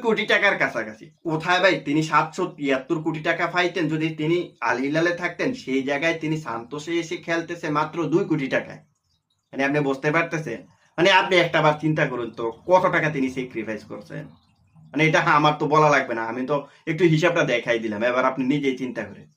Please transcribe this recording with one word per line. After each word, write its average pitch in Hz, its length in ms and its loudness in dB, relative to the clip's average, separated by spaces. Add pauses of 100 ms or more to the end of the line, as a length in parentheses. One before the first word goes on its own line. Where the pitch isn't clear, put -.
কোটি 214 180 2 (100)
টাকার 202 280 4
কাছাকাছি। 113 440 -4 (220)
কোথায় 170 360 0
ভাই 185 120 6 (120)
তিনি 151 140 2 (100)
সাতশো 160 320 0 (140)
তিয়াত্তর 139 480 0
কোটি 156 240 -2
টাকা 170 160 -2 (100)
পাইতেন 175 380 0
যদি 156 140 0 (120)
তিনি 160 180 2 (300)
আল 120 160 2
হিলালে 160 380 0
থাকতেন? 170 280 -4 (140)
সেই 131 260 -2
জায়গায় 160 340 -2
তিনি 156 120 -2 (100)
সান্তোসে 131 560 -8
এসে 160 140 -8 (120)
খেলতেছে 165 400 -4 (100)
মাত্র 156 200 -2 (160)
দুই 196 180 2
কোটি 135 240 0
টাকায়। - 260 -6 (720)
মানে, 131 140 -4
আপনি 147 120 0 (100)
বুঝতে 139 260 -2
পারতেছেন? 156 440 -4 (380)
মানে, 170 120 4 (120)
আপনি 185 220 0
একটা 160 220 0
বার 151 180 4
চিন্তা 156 280 0
করুন 120 180 -6 (100)
তো, 117 60 -4 (240)
কত 180 140 6 (120)
টাকা 156 200 0
তিনি 131 200 0
স্যাক্রিফাইস 110 560 -8
করছেন। 104 320 -12 (680)
মানে, 147 180 -2
এটা 165 120 2 (200)
আমার 151 220 6
তো 156 120 2
বলা 156 220 6
লাগবে 127 240 0
না, 113 120 -2
আমি 127 200 -6
তো 147 40 2 (360)
একটু 160 120 0 (100)
হিসাবটা 165 300 4 (100)
দেখাই 117 300 0
দিলাম, 104 260 -4
এবার 127 220 2
আপনি 131 120 -4 (100)
নিজেই 139 280 0
চিন্তা 117 280 -6
করেন। - 280 -20